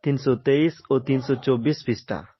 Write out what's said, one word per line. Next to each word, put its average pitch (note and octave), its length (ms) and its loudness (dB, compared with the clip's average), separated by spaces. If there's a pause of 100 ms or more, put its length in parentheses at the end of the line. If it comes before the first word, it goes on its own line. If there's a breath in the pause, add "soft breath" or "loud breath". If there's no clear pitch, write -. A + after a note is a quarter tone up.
তিনশো C3+ 320 2
তেইশ D3 380 2 (160)
ও C3+ 100 2
তিনশো C3 360 0
চব্বিশ C3 500 -2
পৃষ্ঠা। G#2 380 -4 (160)